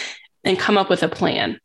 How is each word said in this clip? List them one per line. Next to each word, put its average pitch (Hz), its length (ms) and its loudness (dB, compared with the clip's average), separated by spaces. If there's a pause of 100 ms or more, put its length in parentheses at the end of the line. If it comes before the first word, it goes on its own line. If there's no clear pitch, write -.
(440)
and 185 140 2
come 208 200 2
up 190 120 2
with 180 140 2
a 170 60 0
plan." - 560 -2